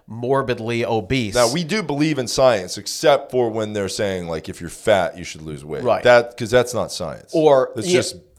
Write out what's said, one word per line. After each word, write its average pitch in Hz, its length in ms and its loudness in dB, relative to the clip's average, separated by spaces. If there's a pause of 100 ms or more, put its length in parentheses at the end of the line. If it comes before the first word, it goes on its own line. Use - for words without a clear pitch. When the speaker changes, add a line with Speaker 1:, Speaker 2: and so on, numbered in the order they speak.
Speaker 1:
morbidly 117 800 -2
obese. 110 480 -2
Speaker 2:
Now, 120 180 4
we 175 120 -2
do 208 180 -2
believe 147 360 0
in 120 100 -4
science, 107 500 2
except - 520 0
for 123 200 0
when 107 240 -4
they're 101 160 -2
saying, 95 380 -4
like, 80 200 -6
if 92 120 -12
you're 85 100 -10
fat, 92 480 0
you 87 60 -12
should 80 180 -14
lose 76 220 -12
weight. 76 180 -8
Speaker 1:
Right. 110 200 0
Speaker 2:
That, 120 340 6
'cause 110 140 -6
that's 120 220 2
not 98 200 -4
science. - 420 -10
Speaker 1:
Or, 143 420 4
Speaker 2:
It's 110 120 -4
Speaker 1:
yeah. 180 100 4
Speaker 2:
just, 101 180 -4 (220)